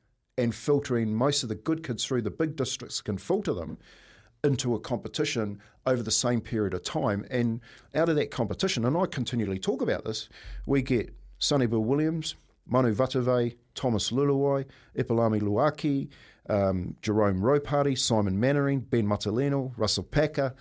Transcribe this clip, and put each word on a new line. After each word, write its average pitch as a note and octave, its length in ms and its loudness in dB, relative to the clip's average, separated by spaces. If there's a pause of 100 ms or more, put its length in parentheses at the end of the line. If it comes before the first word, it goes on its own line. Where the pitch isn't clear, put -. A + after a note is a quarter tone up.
(380)
and A#2 160 2
filtering B2 580 0
most C3 300 0
of A2+ 80 -6
the G#2+ 40 -2
good D#3+ 320 -4
kids A#2+ 160 -4
through B2 200 -2
the G#2 80 -2
big D#3+ 260 -2
districts - 460 -6
can G2 160 -4
filter F#3+ 340 -2
them F2 240 -6 (680)
into B2+ 320 0
a G2+ 60 -2
competition A2 800 -4 (240)
over B2+ 180 2
the G#2+ 80 -4
same A#2+ 300 0
period G#2 320 -2
of F2+ 100 -4
time?" A#2 480 -2
And A#2 300 0 (340)
out D#3+ 140 2
of D#3 80 2
that C#3+ 140 0
competition, A2+ 560 -2
and C#3+ 100 2
I F3+ 80 2
continually A2+ 540 -2
talk B3+ 240 -2
about A2+ 240 0
this, - 240 -6 (340)
we C#3 160 2
get B2+ 340 0 (240)
Sonny C3+ 280 2
Bill A2 180 2
Williams, D#3 520 0 (300)
Manu B2 280 4
Vatuvei, B2 600 0 (200)
Thomas A#2 360 0
Luluai, C#3 540 2 (320)
Ipolami A2+ 460 2
Luaki, C#3 640 0 (400)
um, F#2 540 0
Jerome G#2 400 2
Ropati, C#3+ 560 2
Simon G#2 420 2
Mannering, C#3 400 2
Ben A2+ 260 0
Matalino, B2+ 680 -2
Russell G#2+ 280 0
Packer, D3 560 0